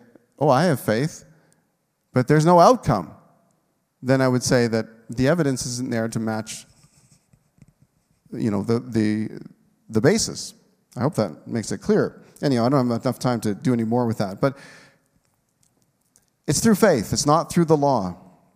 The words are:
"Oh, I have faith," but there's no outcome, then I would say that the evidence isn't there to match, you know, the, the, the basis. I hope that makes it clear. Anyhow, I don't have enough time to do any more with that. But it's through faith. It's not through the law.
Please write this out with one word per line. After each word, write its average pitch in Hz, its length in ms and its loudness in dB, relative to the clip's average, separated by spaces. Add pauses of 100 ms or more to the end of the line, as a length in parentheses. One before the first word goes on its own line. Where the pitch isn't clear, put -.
(380)
"Oh, 147 100 0
I 139 160 4
have 147 160 0
faith," 117 440 -4 (880)
but 127 120 2
there's 151 200 4
no 175 120 6
outcome, 160 540 4 (920)
then 135 200 2
I 131 60 2
would 127 140 0
say 120 260 2
that 110 180 -2 (240)
the 127 180 0
evidence 143 380 0
isn't 123 240 -8
there 113 180 -2
to 113 100 -6
match, 110 460 -8 (1700)
you 117 180 -2
know, 101 120 -2
the, 117 160 -2
the, 110 500 -2 (640)
the 110 100 0
basis. 143 540 0 (420)
I 120 40 -8
hope 123 160 -2
that 95 300 -4
makes 113 240 -6
it 101 80 -6
clear. 175 440 -2 (180)
Anyhow, 123 240 0
I 127 60 2
don't 127 180 2
have 117 160 -4
enough 123 140 -4
time 120 240 -2
to 104 120 -2
do 123 200 -2
any 117 100 -2
more 120 220 -2
with 113 120 -4
that. 101 220 -6
But 135 160 0 (1900)
it's 151 140 -2
through 226 160 4
faith. 156 360 2
It's 127 140 -2
not 151 260 2
through 170 140 2
the 156 100 4
law. 123 400 0 (380)